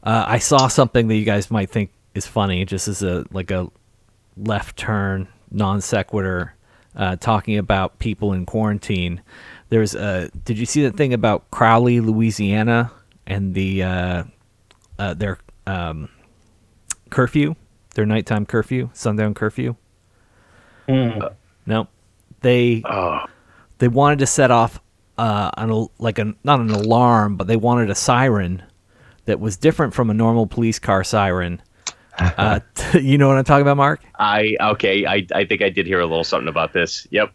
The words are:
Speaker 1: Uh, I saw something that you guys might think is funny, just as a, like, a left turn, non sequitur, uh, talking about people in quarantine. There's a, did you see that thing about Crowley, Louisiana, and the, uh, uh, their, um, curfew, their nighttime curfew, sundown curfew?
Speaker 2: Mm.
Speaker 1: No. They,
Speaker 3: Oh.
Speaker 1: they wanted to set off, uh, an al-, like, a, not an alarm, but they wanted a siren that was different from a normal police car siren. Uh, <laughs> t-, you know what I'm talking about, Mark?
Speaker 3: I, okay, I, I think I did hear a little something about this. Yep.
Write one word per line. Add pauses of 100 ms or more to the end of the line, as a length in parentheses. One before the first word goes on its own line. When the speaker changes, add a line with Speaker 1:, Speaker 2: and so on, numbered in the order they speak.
Speaker 1:
Uh,
I
saw
something
that
you
guys
might
think (220)
is
funny,
just
as
a,
like,
a (680)
left
turn, (240)
non
sequitur, (420)
uh,
talking
about
people
in
quarantine. (480)
There's
a, (160)
did
you
see
that
thing
about
Crowley,
Louisiana, (360)
and
the,
uh, (720)
uh,
their, (300)
um, (1000)
curfew, (380)
their
nighttime
curfew,
sundown
curfew? (1120)
Speaker 2:
Mm. (320)
Speaker 1:
No. (540)
They,
Speaker 3:
Oh. (540)
Speaker 1:
they
wanted
to
set
off, (380)
uh,
an
al-,
like,
a, (120)
not
an
alarm,
but
they
wanted
a
siren (640)
that
was
different
from
a
normal
police
car
siren. (560)
Uh,
<laughs>
t-,
you
know
what
I'm
talking
about,
Mark? (160)
Speaker 3:
I,
okay,
I,
I
think
I
did
hear
a
little
something
about
this.
Yep.